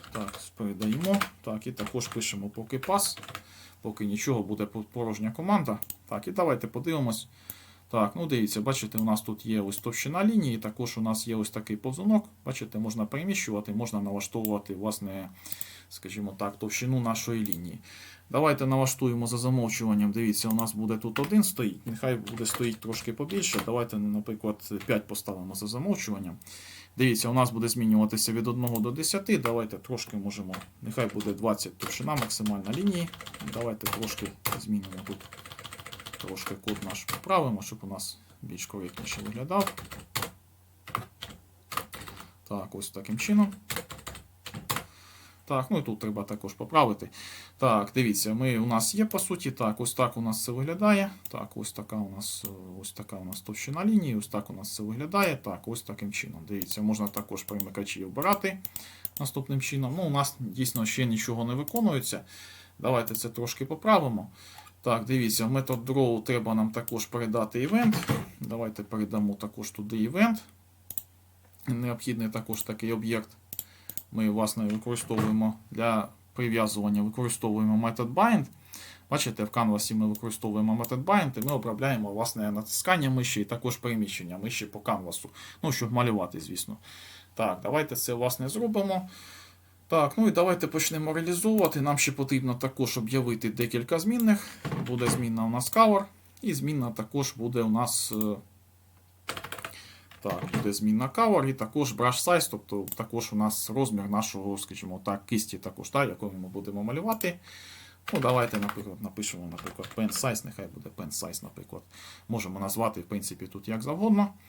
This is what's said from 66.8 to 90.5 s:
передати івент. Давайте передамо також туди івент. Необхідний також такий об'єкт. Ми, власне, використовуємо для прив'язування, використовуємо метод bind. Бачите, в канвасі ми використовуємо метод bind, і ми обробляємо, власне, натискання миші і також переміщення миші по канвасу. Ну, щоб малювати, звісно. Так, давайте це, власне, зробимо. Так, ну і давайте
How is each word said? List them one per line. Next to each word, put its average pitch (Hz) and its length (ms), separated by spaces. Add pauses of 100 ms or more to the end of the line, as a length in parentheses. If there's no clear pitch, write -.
передати 113 560
івент. 214 340 (440)
Давайте 110 440
передамо 104 500
також 104 380
туди 107 260
івент. 190 460 (1200)
Необхідний 120 600
також 110 320
такий 113 300
об'єкт. 113 380 (840)
Ми, 110 180
власне, 107 360
використовуємо 110 880 (180)
для 113 380 (240)
прив'язування, 107 680
використовуємо 107 760
метод 113 320
bind. 185 360 (640)
Бачите, 113 340
в 107 60
канвасі 110 460
ми 110 120
використовуємо 107 680
метод 123 300
bind, 156 380
і - 20
ми 143 60
обробляємо, 113 640
власне, 107 380
натискання 135 580
миші 127 320
і 101 40
також 120 320
переміщення 98 600
миші 107 280
по - 140
канвасу. 95 500 (340)
Ну, 156 80
щоб 120 220
малювати, 113 460
звісно. 90 380 (560)
Так, 98 300
давайте 147 320
це, 120 180
власне, 123 360
зробимо. 196 600 (800)
Так, 151 300
ну 220 100
і 196 40
давайте 175 360